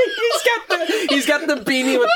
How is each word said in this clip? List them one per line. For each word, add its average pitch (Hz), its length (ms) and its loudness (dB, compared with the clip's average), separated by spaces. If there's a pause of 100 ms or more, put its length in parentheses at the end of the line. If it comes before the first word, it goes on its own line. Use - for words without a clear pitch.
(320)
He's - 120 0
got 466 240 0
the, 349 420 -2
he's 277 160 0
got 294 200 0
the 294 80 0 (160)
beanie 262 280 0
with 392 180 2